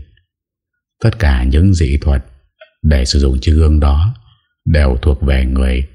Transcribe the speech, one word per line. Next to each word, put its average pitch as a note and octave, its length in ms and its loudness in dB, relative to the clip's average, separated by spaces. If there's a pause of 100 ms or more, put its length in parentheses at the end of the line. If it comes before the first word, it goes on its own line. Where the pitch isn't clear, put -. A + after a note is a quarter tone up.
(1040)
Tất A2+ 160 -2
cả B1+ 260 0
những E2 300 2
dị C#2 260 0
thuật C2+ 240 -2 (580)
để C#2+ 220 2
sử - 140 -2
dụng C2+ 220 0
chiếc E2 120 0
gương D#2 280 2
đó D2 360 0 (480)
đều C#2 380 0
thuộc - 200 -2
về C2 240 0
người C2 480 -2